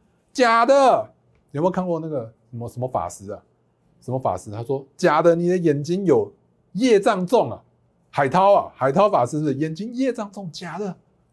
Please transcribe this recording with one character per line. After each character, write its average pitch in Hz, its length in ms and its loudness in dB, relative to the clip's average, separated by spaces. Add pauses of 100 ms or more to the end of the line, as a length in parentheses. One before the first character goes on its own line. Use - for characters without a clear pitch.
(340)
假 233 320 4
的。 240 460 4 (400)
有 143 100 -6
没 170 40 2
有 185 40 2
看 185 160 -4
过 165 140 -4
那 160 100 -10
个 117 240 -6 (160)
什 120 80 -14
么， 117 100 -10
什 - 120 -14
么 127 80 -4
法 92 200 -4
师 98 240 -14
啊？ 95 80 -14 (640)
什 - 80 -12
么 131 80 -4
法 110 180 -2
师？ 92 140 -12
他 107 140 -10
说 135 200 -6 (140)
：“假 160 240 2
的， 170 140 6
你 175 120 -2
的 180 80 0
眼 151 280 0
睛 180 220 -4
有 120 280 2 (380)
业 214 280 2
障 196 280 0
重 175 240 0
啊。” 95 100 -14 (480)
海 143 180 0
涛 190 280 4
啊， - 200 0
海 135 160 0
涛 196 160 4
法 160 160 2
师 151 140 -4
是 151 60 -4
不 151 40 -2
是 135 80 -2
眼 156 200 -4
睛 220 180 -10
业 254 180 -2
障 214 200 -10
重？ 196 200 -14
假 170 280 -12
的， 190 160 -8 (380)